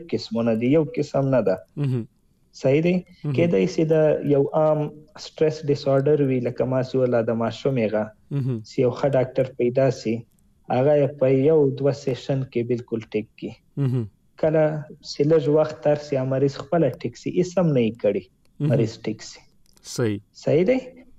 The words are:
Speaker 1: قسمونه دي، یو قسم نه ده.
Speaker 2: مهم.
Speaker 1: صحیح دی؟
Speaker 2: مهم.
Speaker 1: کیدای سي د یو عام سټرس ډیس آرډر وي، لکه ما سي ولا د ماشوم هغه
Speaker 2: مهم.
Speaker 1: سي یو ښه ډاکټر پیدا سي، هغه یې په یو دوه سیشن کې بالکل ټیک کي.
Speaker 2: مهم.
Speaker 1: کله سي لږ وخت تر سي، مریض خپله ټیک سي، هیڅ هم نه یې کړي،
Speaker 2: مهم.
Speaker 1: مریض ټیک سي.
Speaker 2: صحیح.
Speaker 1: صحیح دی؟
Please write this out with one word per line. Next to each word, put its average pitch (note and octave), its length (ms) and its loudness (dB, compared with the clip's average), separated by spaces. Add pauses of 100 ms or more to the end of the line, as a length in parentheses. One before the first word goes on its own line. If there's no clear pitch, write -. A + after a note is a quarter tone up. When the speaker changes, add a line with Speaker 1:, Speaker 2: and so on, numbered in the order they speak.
(120)
Speaker 1:
قسمونه A2+ 420 -2
دي، A2+ 120 -2
یو D3+ 180 4 (140)
قسم C#3 300 -2
نه C3 140 2
ده. F#2 220 -2 (140)
Speaker 2:
مهم. B2+ 300 -2 (480)
Speaker 1:
صحیح C#3 300 2
دی؟ F3+ 100 2
Speaker 2:
مهم. - 420 -6
Speaker 1:
کیدای F3+ 360 2
سي D#3+ 180 0
د - 20 4 (400)
یو C#3 100 4 (160)
عام D#3 200 2 (440)
سټرس D#3 340 -2 (100)
ډیس C#3 200 0
آرډر C#3 340 2
وي، C3 180 2
لکه A#2+ 340 -2
ما C3 100 0
سي C3 140 -4
ولا B2 240 2
د A2+ 200 -2
ماشوم A#2+ 420 -2
هغه G#2 200 -2 (280)
Speaker 2:
مهم. C3 260 -4 (120)
Speaker 1:
سي - 120 -2
یو B2+ 100 2
ښه C#3+ 240 -2
ډاکټر B2+ 300 0 (160)
پیدا C3 300 2
سي، A2+ 240 -4 (540)
هغه C3 320 2
یې C3+ 60 2 (120)
په C3 80 2 (220)
یو D#3+ 100 6 (200)
دوه C3+ 140 2 (100)
سیشن C3+ 400 -4
کې A#2+ 260 -4
بالکل A#2 300 -4 (120)
ټیک C#3 160 -4 (120)
کي. A2 120 -10 (260)
Speaker 2:
مهم. C3 260 -2 (360)
Speaker 1:
کله D#3 240 2 (480)
سي - 120 -2
لږ D#3 200 4 (140)
وخت D3+ 260 -2
تر D3 120 2
سي، C#3 260 -4 (120)
مریض C3+ 300 0
خپله D#3+ 260 2 (120)
ټیک A#2 200 -8
سي، - 160 -8
هیڅ F3+ 220 0
هم F3 80 2
نه C#3 200 2
یې A2 60 -2 (100)
کړي، G2+ 200 0 (360)
Speaker 2:
مهم. C#3+ 100 0
Speaker 1:
مریض A2+ 240 2 (120)
ټیک A2 160 -6
سي. - 200 -20 (420)
Speaker 2:
صحیح. G#2+ 340 -4 (160)
Speaker 1:
صحیح D#3+ 320 2
دی؟ B3+ 140 2 (400)